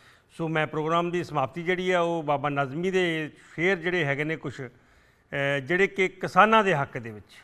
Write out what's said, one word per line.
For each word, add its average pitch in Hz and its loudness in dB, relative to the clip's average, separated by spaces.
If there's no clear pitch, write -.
ਸੋ 165 -4
ਮੈਂ 156 0
ਪ੍ਰੋਗਰਾਮ 165 0
ਦੀ 170 -2
ਸਮਾਪਤੀ 147 -2
ਜਿਹੜੀ 185 0
ਆ, 180 4
ਉਹ 170 0
ਬਾਬਾ 143 0
ਨਜ਼ਮੀ 143 -2
ਦੇ 165 0
ਸ਼ੇਰ 180 2
ਜਿਹੜੇ 170 -2
ਹੈਗੇ 139 -2
ਨੇ 156 -4
ਕੁਛ, 143 -10
ਅਹ, - -6
ਜਿਹੜੇ 180 2
ਕਿ 190 -2
ਕਿਸਾਨਾਂ 208 4
ਦੇ 185 4
ਹੱਕ 139 -2
ਦੇ 117 -10
ਵਿੱਚ, 104 -18